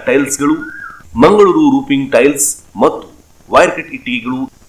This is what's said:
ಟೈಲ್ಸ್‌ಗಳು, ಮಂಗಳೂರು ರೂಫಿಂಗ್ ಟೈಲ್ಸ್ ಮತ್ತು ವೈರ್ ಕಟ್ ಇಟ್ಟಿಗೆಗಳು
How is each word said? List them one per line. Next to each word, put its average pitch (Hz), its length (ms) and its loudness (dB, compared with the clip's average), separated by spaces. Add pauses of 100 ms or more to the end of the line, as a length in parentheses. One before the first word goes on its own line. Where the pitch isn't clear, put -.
ಟೈಲ್ಸ್‌ಗಳು, 139 480 0 (680)
ಮಂಗಳೂರು 185 400 4
ರೂಫಿಂಗ್ 139 520 0
ಟೈಲ್ಸ್ 139 460 0 (200)
ಮತ್ತು - 400 -2 (320)
ವೈರ್ 151 220 4
ಕಟ್ 160 220 -12
ಇಟ್ಟಿಗೆಗಳು 127 580 -8 (180)